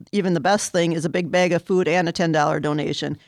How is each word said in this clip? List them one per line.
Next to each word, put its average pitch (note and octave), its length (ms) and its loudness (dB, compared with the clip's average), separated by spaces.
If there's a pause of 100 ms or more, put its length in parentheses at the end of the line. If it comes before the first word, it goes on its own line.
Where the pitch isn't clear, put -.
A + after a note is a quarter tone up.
(120)
even F#3 220 0
the E3 60 0
best G3 300 0
thing E3+ 220 0
is D#3+ 120 -4
a E3+ 60 -2
big F3+ 220 -2
bag F3+ 200 2
of E3+ 100 0
food F#3 260 0
and E3+ 200 2
a E3 40 -4
ten E3+ 180 0
dollar D3+ 300 2
donation. D3+ 680 -4